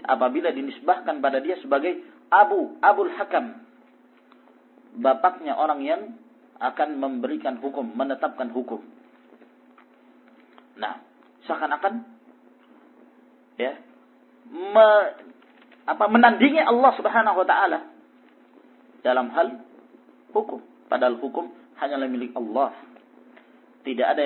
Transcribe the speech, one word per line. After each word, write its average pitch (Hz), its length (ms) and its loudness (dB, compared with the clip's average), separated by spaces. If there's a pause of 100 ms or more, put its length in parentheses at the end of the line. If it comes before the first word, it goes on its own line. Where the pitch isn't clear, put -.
apabila 131 480 0
dinisbahkan 139 640 -4
pada 135 220 0
dia 170 160 -4
sebagai 143 480 -4 (240)
Abu, 208 560 2
Abul 196 320 4
Hakam, 151 480 -6 (1300)
bapaknya 135 640 0
orang 151 240 0
yang 147 200 -4 (580)
akan 139 400 -4
memberikan 135 640 -6
hukum, 131 320 -8
menetapkan 131 560 -6
hukum. 117 320 -8 (1900)
Nah, 101 240 -10 (480)
seakan-akan, 160 560 -4 (1500)
ya, 131 240 -6 (720)
me-, 202 600 6 (760)
apa, - 240 0
menandingi 233 480 6
Allah 247 400 6
Subhanahu 214 440 2
wa 180 40 -4
taala 170 320 2 (1200)
dalam 127 300 0
hal 143 320 -2 (720)
hukum. - 240 -4 (320)
Padahal 127 280 2
hukum 139 280 -8 (320)
hanyalah 135 320 -4
milik 120 240 -8
Allah. 120 400 -4 (1040)
Tidak 123 240 -4
ada 147 220 0